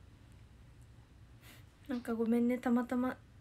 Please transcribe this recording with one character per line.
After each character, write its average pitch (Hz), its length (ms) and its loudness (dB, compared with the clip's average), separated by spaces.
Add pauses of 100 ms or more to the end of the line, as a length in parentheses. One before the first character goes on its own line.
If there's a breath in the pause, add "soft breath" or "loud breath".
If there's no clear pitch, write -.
(1900 loud breath)
な 269 100 -4
ん 240 40 -6
か 233 140 -4
ご 226 120 0
め 233 140 4
ん 240 80 4
ね、 247 100 0
た 254 120 -2
ま 240 140 4
た 247 120 -2
ま 254 200 -2 (240)